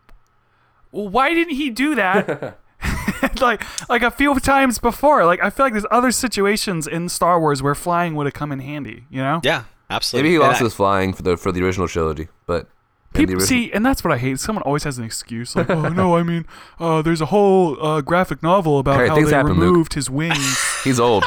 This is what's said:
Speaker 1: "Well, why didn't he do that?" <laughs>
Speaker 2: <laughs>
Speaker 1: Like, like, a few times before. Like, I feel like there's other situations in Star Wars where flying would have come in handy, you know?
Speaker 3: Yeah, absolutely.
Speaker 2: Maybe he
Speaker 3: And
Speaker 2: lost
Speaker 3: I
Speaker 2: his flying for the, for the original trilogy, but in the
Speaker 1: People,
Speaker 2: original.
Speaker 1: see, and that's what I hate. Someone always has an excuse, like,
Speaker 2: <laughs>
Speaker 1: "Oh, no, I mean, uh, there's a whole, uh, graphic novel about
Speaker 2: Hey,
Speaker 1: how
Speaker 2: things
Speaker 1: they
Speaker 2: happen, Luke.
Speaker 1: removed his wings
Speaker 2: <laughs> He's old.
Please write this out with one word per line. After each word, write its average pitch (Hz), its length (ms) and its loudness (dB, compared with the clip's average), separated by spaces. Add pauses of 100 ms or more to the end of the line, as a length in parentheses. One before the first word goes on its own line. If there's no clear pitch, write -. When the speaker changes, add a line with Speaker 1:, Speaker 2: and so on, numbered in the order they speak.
(920)
Speaker 1:
"Well, 202 180 -8
why 262 260 0
didn't 339 220 0
he 277 140 -4
do 269 240 -2
that?" 185 720 -2
<laughs> - 40 -20 (140)
Speaker 2:
<laughs> - 580 -4
Speaker 1:
Like, 233 220 0 (260)
like, 233 140 0
a 240 80 2
few 277 300 0
times 269 380 2
before. 240 460 2
Like, 175 180 4
I 175 80 2
feel 269 160 0
like 254 60 0
there's 214 180 -4
other 247 200 4
situations 202 760 0
in 170 220 -4
Star 175 320 2
Wars 143 220 0
where 143 120 0
flying 170 400 -2
would 147 120 -2
have 135 80 -4
come 151 180 -8
in 139 80 -8
handy, 131 500 -12
you 131 120 -8
know? 147 200 -2
Speaker 3:
Yeah, 139 220 0 (260)
absolutely. 113 380 -2
Speaker 2:
Maybe 175 60 4
he - 20 4
Speaker 3:
And 147 140 6
Speaker 2:
lost 120 100 2
Speaker 3:
I 131 40 2
Speaker 2:
his 110 100 0
flying 98 400 2
for - 80 -16
the, 90 140 0
for 95 140 -4
the 90 140 -2
original 92 240 -2
trilogy, 80 400 -4 (180)
but 85 220 -6 (480)
in - 100 4
the 185 60 -2
Speaker 1:
People, 185 100 0
Speaker 2:
original. - 40 0 (220)
Speaker 1:
see, - 40 -12
and 202 120 -2
that's 269 200 0
what 165 80 2
I 131 60 0
hate. 131 220 -4
Someone 214 220 -6
always 143 220 -2
has 135 140 -6
an 120 60 -8
excuse, 113 520 -10
like, 180 140 0
Speaker 2:
<laughs> - 0 -
Speaker 1:
"Oh, 160 180 -2
no, 175 280 2
I 170 60 2
mean, 170 240 -4 (320)
uh, 160 240 0
there's 165 180 0
a 156 60 -2
whole, 190 580 2
uh, 156 160 0
graphic 170 420 -2
novel 160 360 2
about 139 220 2
Speaker 2:
Hey, 123 80 4
Speaker 1:
how - 60 0
Speaker 2:
things 151 160 4
Speaker 1:
they 151 60 4
Speaker 2:
happen, 139 160 2
Luke. 170 80 4
Speaker 1:
removed 170 340 4
his 139 160 -4
wings 139 480 -2 (220)
Speaker 2:
<laughs> - 40 -10
He's 127 160 2
old. 117 260 4